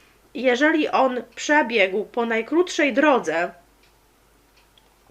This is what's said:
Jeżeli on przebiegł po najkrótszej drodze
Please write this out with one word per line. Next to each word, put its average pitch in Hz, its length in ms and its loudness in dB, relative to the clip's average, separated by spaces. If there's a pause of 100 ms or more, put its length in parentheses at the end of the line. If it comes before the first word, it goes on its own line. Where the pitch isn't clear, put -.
(340)
Jeżeli 277 540 0
on 247 340 0 (120)
przebiegł 214 680 0
po 233 220 -4
najkrótszej 277 680 -2
drodze 214 580 0 (1600)